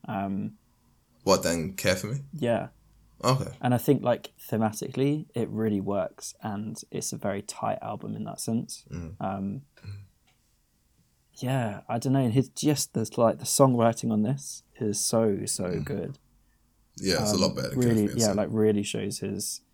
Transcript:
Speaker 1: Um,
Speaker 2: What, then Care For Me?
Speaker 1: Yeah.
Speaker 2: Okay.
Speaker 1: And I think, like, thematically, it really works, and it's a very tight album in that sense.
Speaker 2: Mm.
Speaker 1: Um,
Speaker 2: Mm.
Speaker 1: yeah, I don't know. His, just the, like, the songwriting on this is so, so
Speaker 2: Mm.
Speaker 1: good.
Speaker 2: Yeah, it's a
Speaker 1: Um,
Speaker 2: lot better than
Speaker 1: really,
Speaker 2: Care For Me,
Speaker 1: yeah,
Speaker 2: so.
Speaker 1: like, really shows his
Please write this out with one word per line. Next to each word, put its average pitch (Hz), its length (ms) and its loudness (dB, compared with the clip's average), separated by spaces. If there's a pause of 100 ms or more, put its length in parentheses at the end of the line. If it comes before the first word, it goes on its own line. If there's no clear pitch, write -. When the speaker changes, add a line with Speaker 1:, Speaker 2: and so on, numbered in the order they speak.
(160)
Speaker 1:
Um, 98 200 -2 (880)
Speaker 2:
What, 92 200 6
then 85 380 0
Care 92 140 4
For 104 120 -6
Me? 120 100 -4 (320)
Speaker 1:
Yeah. 113 180 0 (560)
Speaker 2:
Okay. 131 280 2 (100)
Speaker 1:
And 123 120 4
I 120 120 4
think, 123 260 4
like, - 140 0 (240)
thematically, 131 760 -2 (140)
it 110 60 -2 (140)
really 104 180 2 (160)
works, - 300 -4 (160)
and 107 320 -6 (180)
it's - 220 -6
a - 40 -8 (100)
very 101 140 -2
tight - 400 -4
album 107 380 -8
in 107 100 -6
that - 120 -12
sense. 117 300 -2 (200)
Speaker 2:
Mm. 85 200 -8 (180)
Speaker 1:
Um, 98 160 -4 (400)
Speaker 2:
Mm. 101 160 -14 (1300)
Speaker 1:
yeah, 123 540 -2
I 120 100 -2
don't 131 140 2
know. 135 160 4
His, 127 200 0
just - 440 0
the, 113 240 -2
like, 113 220 4
the - 60 -12
songwriting 120 680 4
on 107 120 2
this 139 400 -4 (160)
is 104 200 0
so, 107 460 2
so - 200 -4
Speaker 2:
Mm. - 200 -2
Speaker 1:
good. - 340 -6 (760)
Speaker 2:
Yeah, 90 260 0
it's 107 80 0
a 95 40 2
Speaker 1:
Um, 92 60 4
Speaker 2:
lot - 140 2
better - 140 -4
than 131 100 -2
Speaker 1:
really, 120 220 6
Speaker 2:
Care 104 80 2
For 123 60 -6
Me, 120 60 2
Speaker 1:
yeah, 110 60 4
Speaker 2:
so. 101 60 2
Speaker 1:
like, 98 180 0
really 107 320 4
shows 101 360 -4
his 98 420 -6 (120)